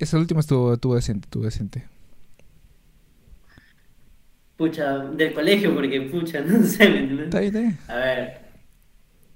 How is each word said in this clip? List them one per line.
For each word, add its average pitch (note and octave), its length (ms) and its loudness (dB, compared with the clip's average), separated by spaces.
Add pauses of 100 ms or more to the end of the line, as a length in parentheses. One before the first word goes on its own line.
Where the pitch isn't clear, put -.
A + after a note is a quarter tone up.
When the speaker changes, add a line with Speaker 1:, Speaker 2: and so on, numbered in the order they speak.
Speaker 1:
esa D#3+ 180 0
última E3 220 0
estuvo, B2 340 2
estuvo B2 220 0
decente, - 300 -4
estuvo A2 180 -6
decente. G#2+ 400 -6 (2750)
Speaker 2:
Pucha, D3 420 0
del D#3 360 -2
colegio, E3+ 400 2
porque, C#3 280 0
pucha, E3 380 -4
<laughs> - 0 -
no G3+ 240 4
sé, G3+ 240 6
¿me D3+ 120 2
entiendes? C#3 260 -4
Speaker 1:
Está F3+ 140 -2
bien, G3+ 80 0
está G#3+ 120 -2
bien. A3 180 0 (100)
Speaker 2:
A A#2 80 -10
ver, B2 440 -4 (960)